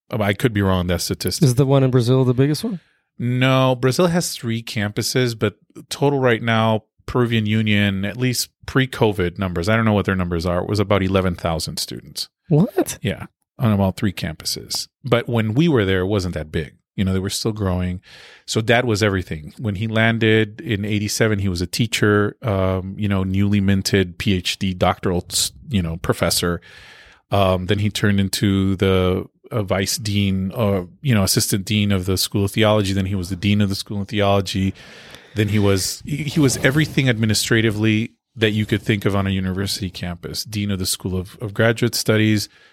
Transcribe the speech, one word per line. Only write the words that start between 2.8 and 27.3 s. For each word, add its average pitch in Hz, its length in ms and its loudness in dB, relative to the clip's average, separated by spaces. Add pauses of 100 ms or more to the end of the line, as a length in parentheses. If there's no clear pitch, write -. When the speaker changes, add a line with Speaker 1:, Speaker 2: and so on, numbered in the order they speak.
Speaker 1:
No, 131 580 2
Brazil 131 300 2
has 170 300 -2
three 117 260 -6
campuses, 113 760 -2
but 104 180 -2 (340)
total 143 300 0
right 120 240 2
now, 113 400 2 (240)
Peruvian 117 400 0
Union, 104 580 2
at 101 120 -8
least 123 320 -2 (180)
pre-covid 104 720 0
numbers, 87 280 -2
I 110 80 2
don't 113 100 2
know 110 80 4
what 98 120 2
their 98 100 0
numbers 87 300 -2
are, 90 180 0
was 104 160 -2
about 101 220 2
eleven 95 340 2
thousand 80 420 -4
students. - 520 -10 (200)
Speaker 2:
What? 185 520 0
Speaker 1:
Yeah, - 260 -6 (320)
on 117 120 2
about 98 240 2
three 101 160 -2
campuses. - 760 -8 (180)
But 117 240 0
when 110 240 0
we 156 160 2
were 120 160 4
there, 95 160 2
it 92 60 -2
wasn't 95 260 -2
that 78 180 -8
big. 80 240 -6 (200)
You 98 100 0
know, 95 80 0
they 95 60 0
were 95 100 -4
still 113 240 -4
growing. 90 480 -2 (440)
So - 140 -2
Dad 117 240 2
was 107 180 0
everything. 90 560 -2
When 107 180 -4
he 110 120 -4
landed 110 760 2
in 107 240 -4
eighty-seven, 104 540 0
he 98 100 -2
was 87 120 -2
a 90 60 -2
teacher, 104 720 0
um, 95 560 -2
you 101 120 -2
know, 98 140 0
newly 101 380 2
minted 95 560 2
P 104 160 0
H - 260 -2
D - 140 -2
doctoral, 90 560 0
s-, - 220 -4 (180)
you 101 120 0
know, 82 160 -4
professor. 87 640 -2 (680)
Um, 92 380 2